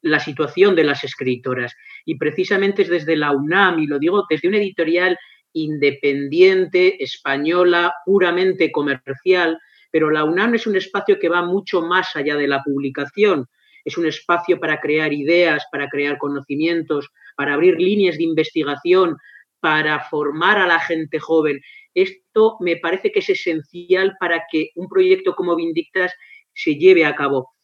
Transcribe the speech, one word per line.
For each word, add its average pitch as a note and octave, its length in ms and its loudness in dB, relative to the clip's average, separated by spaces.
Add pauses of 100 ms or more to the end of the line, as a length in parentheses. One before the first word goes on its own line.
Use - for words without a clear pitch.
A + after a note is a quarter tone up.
la D3+ 160 -2
situación D#3+ 560 0
de E3 80 4
las C#3+ 220 0
escritoras. B2+ 680 -4 (320)
Y - 120 -6
precisamente F#3+ 680 0
es E3 60 0
desde E3 280 0
la D3+ 140 0
unam, E3 480 2
y D#3 80 0
lo C#3+ 140 -4
digo F#3 280 0
desde D#3 200 -2
una G#3 100 2
editorial F3+ 580 0 (360)
independiente, D#3 1500 2
española, E3+ 920 0 (100)
puramente F3+ 680 2
comercial, D#3+ 840 -2 (320)
pero D#3 200 2
la D#3 140 0
unam G3 300 0
es A3+ 120 -2
un G#3 100 0
espacio G3 420 0
que F3 100 0
va F3 140 0
mucho F#3 400 -2
más F3+ 340 -2
allá D3 200 -2
de C#3+ 120 0
la C#3 140 0
publicación. C#3 840 0 (380)
Es D3+ 140 -8
un E3+ 80 -2
espacio E3+ 520 -2
para D#3 220 -4
crear D3+ 320 0
ideas, D3+ 580 0
para C#3 180 -6
crear C#3+ 300 -4
conocimientos, D3 920 -4 (260)
para C#3+ 180 -2
abrir E3+ 240 4
líneas F#3 380 2
de D#3+ 80 -2
investigación, D#3+ 920 0 (440)
para D3+ 400 0
formar D#3+ 580 0
a F#3 80 2
la E3+ 140 2
gente D#3+ 400 -4
joven. D3+ 400 0 (340)
Esto G#3+ 680 0
me F3 160 0
parece F#3 360 -4
que G3+ 80 0
es - 80 -10
esencial F3+ 880 -2
para E3+ 320 -2
que D#3+ 240 -2
un F3+ 140 -10
proyecto F#3 460 2
como F3 200 -2
Vindictas E3+ 580 -4 (420)
se D#3 200 -2
lleve E3+ 300 6
a D3 100 0
cabo. C#3 360 -2 (140)